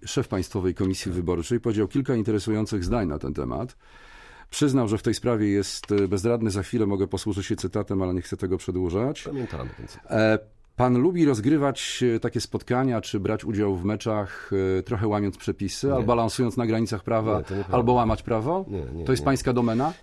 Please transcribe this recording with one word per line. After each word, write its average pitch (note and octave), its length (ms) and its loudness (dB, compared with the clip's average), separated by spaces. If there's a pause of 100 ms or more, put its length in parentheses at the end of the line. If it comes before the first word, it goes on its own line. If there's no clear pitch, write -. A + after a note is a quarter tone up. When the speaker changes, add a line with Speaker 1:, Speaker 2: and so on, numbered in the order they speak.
Speaker 1:
szef - 240 -2
Państwowej F#2 460 -2
Komisji F#2+ 380 -2
Wyborczej, F2 480 -2
powiedział G#2+ 280 0
kilka C3+ 260 0
interesujących G#2+ 720 0
zdań G2+ 240 0
na D2 100 -4
ten C2+ 160 -6
temat. C#2+ 420 -6 (760)
Przyznał, C3 380 2
że G#2 100 2
w - 40 -10
tej A2+ 120 2
sprawie A2 340 2
jest, - 440 0
y, G2+ 160 4
bezradny. A2 420 0
Za G2 120 -2
chwilę A2 240 0
mogę G2 200 0
posłużyć G2 400 -4
się G#2+ 100 -2
cytatem, F#2+ 460 -2
ale F2+ 120 0
nie F2+ 80 -2
chcę - 140 -8
tego F#2 220 -2
przedłużać. F#2 640 -2
Speaker 2:
Pamiętamy A2+ 540 -6
ten A1+ 120 -14
cytat. - 220 -18
Speaker 1:
E, A2 280 4 (380)
pan B2 220 4
lubi E3+ 260 4
rozgrywać, C#3 800 2 (120)
e, A2+ 40 0
takie A#2 200 -2
spotkania, B2+ 600 0
czy G#2 200 -4
brać G2+ 240 -2
udział G2+ 320 2
w F2 80 -2
meczach, G#2 640 -2 (280)
e, F2+ 40 -2
trochę A2 260 0
łamiąc G2+ 280 0
przepisy, - 500 -4
Speaker 2:
Nie. C#3 80 2
Speaker 1:
albo A#2+ 120 0
balansując A#2 500 2
na A#2+ 100 0
granicach A2+ 380 0
prawa, A2 340 2
Speaker 2:
Nie, - 60 -6
to F#2+ 100 -8
nieprawda. G2 220 -2
Speaker 1:
albo B2 160 4
łamać A2+ 300 2
prawo? B2+ 460 -2
Speaker 2:
Nie, G2 120 -6 (180)
nie, E2 60 -6
Speaker 1:
To C3 80 2
jest C3 100 2
Speaker 2:
nie. - 20 -2
Speaker 1:
pańska C3+ 280 0
domena? A#2+ 400 0 (100)